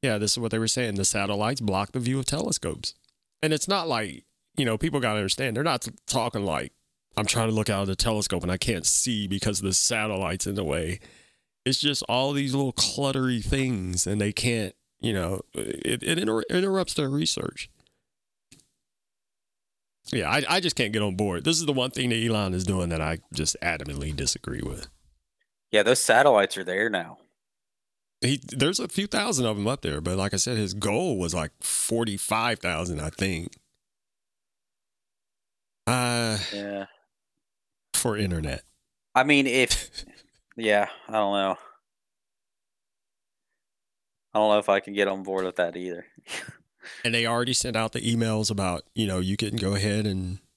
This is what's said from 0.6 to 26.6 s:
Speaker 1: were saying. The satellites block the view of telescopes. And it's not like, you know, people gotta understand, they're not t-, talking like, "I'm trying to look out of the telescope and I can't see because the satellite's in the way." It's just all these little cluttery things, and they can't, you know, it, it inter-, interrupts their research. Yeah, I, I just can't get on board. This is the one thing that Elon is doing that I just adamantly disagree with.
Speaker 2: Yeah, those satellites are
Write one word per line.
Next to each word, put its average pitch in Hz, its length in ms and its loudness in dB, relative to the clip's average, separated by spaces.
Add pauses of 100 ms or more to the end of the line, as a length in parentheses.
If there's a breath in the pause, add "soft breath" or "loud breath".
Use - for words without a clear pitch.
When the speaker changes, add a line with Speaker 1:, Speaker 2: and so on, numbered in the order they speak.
Speaker 1:
were 113 80 0
saying. 113 260 0
The 98 100 0
satellites 101 560 0
block 101 320 0
the 131 80 -4
view 127 200 0
of 123 40 -4
telescopes. - 680 -4 (480)
And 156 100 2
it's 151 160 -2
not 185 200 0
like, 107 360 -4 (320)
you 143 80 2
know, 113 140 2
people 147 220 0
gotta 107 180 2
understand, 110 380 0
they're 139 80 0
not 143 180 0
t-, - 80 -8 (160)
talking 113 380 0
like, 71 280 -2 (460)
"I'm 104 80 0
trying 113 220 2
to 110 60 0
look 107 140 2
out 101 140 2
of 98 60 0
the 95 80 -2
telescope 104 460 0
and 87 80 -2
I 92 60 2
can't 101 300 -2
see 107 420 0
because 98 320 0
the 95 140 0
satellite's 95 720 0
in 98 80 -4
the 98 100 -2
way." 82 360 -2 (680 soft breath)
It's 127 120 0
just 143 300 0
all 135 240 2
these 139 220 -2
little 135 180 0
cluttery 131 720 0
things, 104 600 0
and 101 120 0
they 104 140 0
can't, 113 420 -2 (260)
you 110 120 0
know, 92 300 -2 (100)
it, - 500 -4
it 160 160 0
inter-, 110 300 0
interrupts 190 460 0
their 139 160 0
research. - 580 -2 (2500)
Yeah, 85 200 -2
I, 143 180 2
I 180 120 2
just 175 160 -2
can't 107 180 0
get 107 80 2
on 98 140 -2
board. 92 280 -2
This 160 140 2
is 160 80 -2
the 147 80 0
one 127 160 0
thing 127 180 -2
that 117 80 2 (100)
Elon 104 280 2
is 92 100 0
doing 90 240 0
that 80 140 -2
I 80 160 -2 (160)
just 78 280 -2
adamantly 73 540 -4
disagree - 460 -4
with. - 260 -8 (800)
Speaker 2:
Yeah, 104 120 6
those 120 180 6
satellites 117 560 6
are 95 80 -6